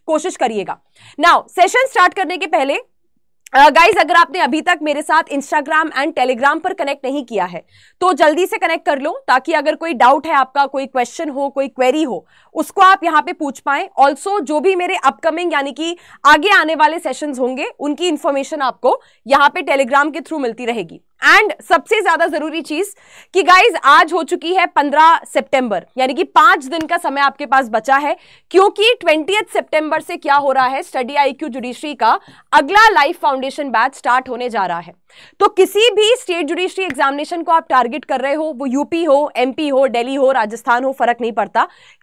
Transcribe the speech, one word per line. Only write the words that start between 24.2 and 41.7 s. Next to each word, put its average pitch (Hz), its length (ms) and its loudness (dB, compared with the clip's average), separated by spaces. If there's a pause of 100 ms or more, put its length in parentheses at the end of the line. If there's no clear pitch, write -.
चुकी 339 320 -4
है 349 120 2
पन्द्रह 302 580 4
सितंबर, 247 600 -2 (120)
यानी 262 160 0
कि 339 100 -2
पांच 349 400 4
दिन 311 160 -6
का 330 160 -4
समय 285 240 -4
आपके 277 260 -2
पास 262 220 2
बचा 226 280 0
है, 294 200 -2 (340)
क्योंकि 403 500 4
ट्वेंटियथ 339 420 0 (100)
सितंबर 311 480 -2
से 349 160 -10
क्या 285 180 -2
हो 277 180 0
रहा 262 140 2
है, 269 160 -4
स्टडी 262 320 -8
आईक्यू 285 340 -2
जुडिशरी 247 460 -10
का 233 260 0 (320)
अगला 339 360 2
लाइव 311 340 2
फाउंडेशन 269 460 -4
बैच 240 260 -2
स्टार्ट 262 340 -2
होने 247 200 -6
जा 208 180 -4
रहा 170 120 -6
है। 175 140 -16 (480)
तो 415 80 4
किसी 415 420 2
भी 427 260 2
स्टेट 339 300 -4
जुडिशरी 359 380 -4
एग्जामिनेशन 294 580 -4
को 339 100 -2
आप 320 160 2
टारगेट 254 360 0
कर 262 160 -4
रहे 277 140 -2
हो, 311 100 -4
वो 277 220 -8
यूपी 294 380 -4
हो, 294 320 2
एमपी 269 320 -2
हो, 269 200 2
दिल्ली 233 260 -4
हो, 269 180 2
राजस्थान 240 520 -2
हो, 269 80 -2
फर्क 233 280 -2
नहीं 233 120 -4
पड़ता, 226 360 -2 (340)